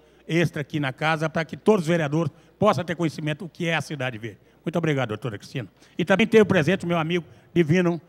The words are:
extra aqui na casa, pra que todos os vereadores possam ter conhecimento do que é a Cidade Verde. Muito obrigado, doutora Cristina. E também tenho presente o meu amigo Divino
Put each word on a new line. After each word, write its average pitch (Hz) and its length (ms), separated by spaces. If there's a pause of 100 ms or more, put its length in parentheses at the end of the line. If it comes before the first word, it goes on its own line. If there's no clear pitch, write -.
(260)
extra 160 360
aqui 151 180
na 135 120
casa, 156 360
pra 160 160
que 156 120
todos 208 260
os 147 60
vereadores 160 440 (260)
possam 196 260
ter 165 120
conhecimento 156 480
do 165 40
que 170 180
é 165 100
a 151 40
Cidade 131 360
Verde. 104 220 (260)
Muito 170 120
obrigado, 147 320
doutora 104 300
Cristina. 117 300 (280)
E 175 80
também 196 220
tenho 214 200
presente 185 380
o 175 40
meu 170 100
amigo 165 280 (280)
Divino 170 540